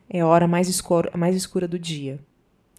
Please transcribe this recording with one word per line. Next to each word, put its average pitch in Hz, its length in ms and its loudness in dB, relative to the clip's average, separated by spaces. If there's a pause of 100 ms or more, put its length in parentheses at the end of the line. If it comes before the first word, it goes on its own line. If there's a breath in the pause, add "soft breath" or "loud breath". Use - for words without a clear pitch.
é 180 120 -2
a 165 60 4
hora 170 200 6
mais 175 220 2
escura, 170 480 0
mais 175 180 0
escura 185 320 -4
do 175 100 -6
dia." 147 420 -8 (600)